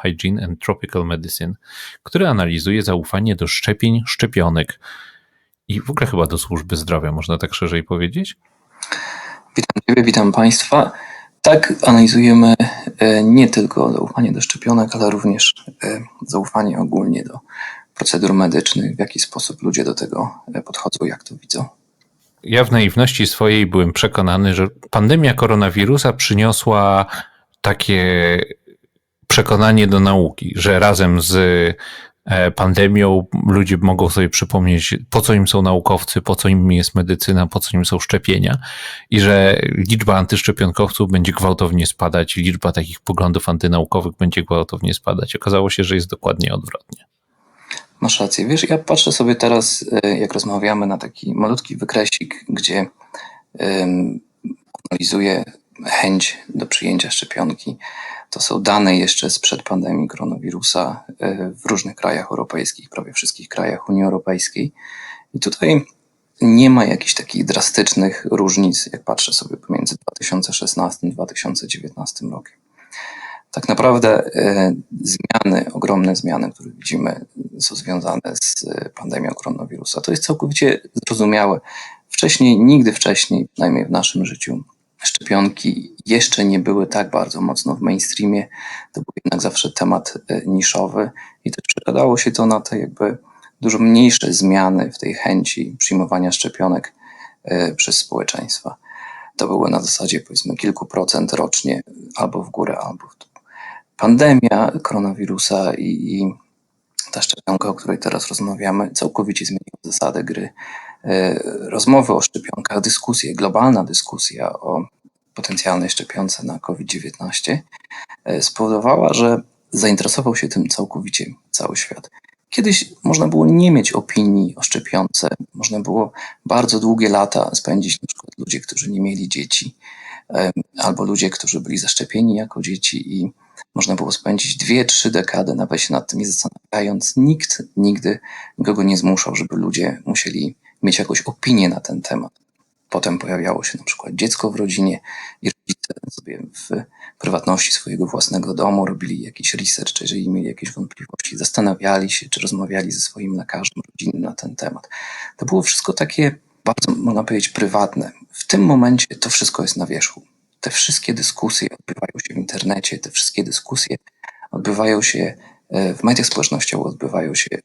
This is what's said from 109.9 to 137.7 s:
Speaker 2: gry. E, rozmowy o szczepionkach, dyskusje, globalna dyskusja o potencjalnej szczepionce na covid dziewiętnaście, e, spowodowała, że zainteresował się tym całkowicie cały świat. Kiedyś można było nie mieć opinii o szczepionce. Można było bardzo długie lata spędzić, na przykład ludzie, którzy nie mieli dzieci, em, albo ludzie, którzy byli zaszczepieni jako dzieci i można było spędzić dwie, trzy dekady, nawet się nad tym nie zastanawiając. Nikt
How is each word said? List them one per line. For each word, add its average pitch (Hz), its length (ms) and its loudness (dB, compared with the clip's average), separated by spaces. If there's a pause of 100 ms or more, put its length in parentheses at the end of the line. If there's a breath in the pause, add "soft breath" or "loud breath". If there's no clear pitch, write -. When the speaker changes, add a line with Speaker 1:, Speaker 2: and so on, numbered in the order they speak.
Speaker 2:
gry. - 240 -8 (560 loud breath)
E, 92 400 0
rozmowy - 680 2
o - 60 2
szczepionkach, - 600 -6
dyskusje, - 540 -4
globalna 107 500 2
dyskusja - 680 -4
o - 320 -4 (500)
potencjalnej 92 560 -4
szczepionce - 520 -6
na - 160 -8
covid - 300 -10
dziewiętnaście, - 720 -6 (640 loud breath)
e, - 180 -2
spowodowała, 110 680 2
że 117 280 2 (300)
zainteresował 107 640 0
się - 120 -2
tym - 200 -2
całkowicie - 640 -6 (160)
cały - 260 -4
świat. - 340 -10 (400 soft breath)
Kiedyś - 440 -2 (100)
można - 240 0
było 160 180 4
nie 170 240 6
mieć 143 220 4
opinii 101 640 0
o - 60 -14
szczepionce. - 640 -2 (260)
Można 107 260 -6
było 104 320 -2 (340 loud breath)
bardzo 117 340 2
długie 113 280 2
lata 101 460 0
spędzić, - 480 -2
na - 40 -12
przykład - 320 -16
ludzie, - 220 -8
którzy - 300 -8
nie 98 100 -4
mieli 98 280 -4
dzieci, - 460 -4 (540 loud breath)
em, 92 240 0 (260)
albo 104 260 -2
ludzie, 98 260 0
którzy - 300 -4
byli - 180 -6
zaszczepieni 110 560 0
jako 107 280 -6
dzieci - 560 -4
i 90 140 -4 (420 loud breath)
można 101 200 -2
było - 180 -4
spędzić - 440 -2
dwie, 123 280 0
trzy - 260 0
dekady, 92 440 -2
nawet - 260 -4
się - 140 -2
nad - 160 -2
tym - 80 -6
nie 101 80 -4
zastanawiając. 101 880 -4
Nikt 151 460 2 (140)